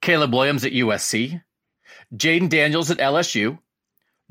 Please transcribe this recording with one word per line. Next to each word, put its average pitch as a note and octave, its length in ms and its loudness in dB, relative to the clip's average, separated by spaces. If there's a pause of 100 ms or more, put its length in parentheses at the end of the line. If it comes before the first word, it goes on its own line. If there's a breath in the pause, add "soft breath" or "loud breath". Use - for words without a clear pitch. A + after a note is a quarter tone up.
Caleb D3+ 320 2
Williams C3+ 300 2
at C#3 80 -4
U B2 200 0
S G2+ 120 -4
C. C3 340 -4 (760 loud breath)
Jayden E3 340 2
Daniels D3+ 420 2
at E3+ 100 -2
L C#3 160 2
S E3+ 180 -2
U, A2+ 240 -2 (720)